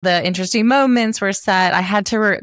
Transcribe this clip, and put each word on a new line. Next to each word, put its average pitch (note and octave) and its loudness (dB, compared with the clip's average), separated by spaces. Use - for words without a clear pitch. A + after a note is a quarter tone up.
the F3 0
interesting F#3 0
moments B3 2
were G3 -2
set. F#3 0
I F#3 0
had G3 -2
to A3+ -2
re-, G#3 0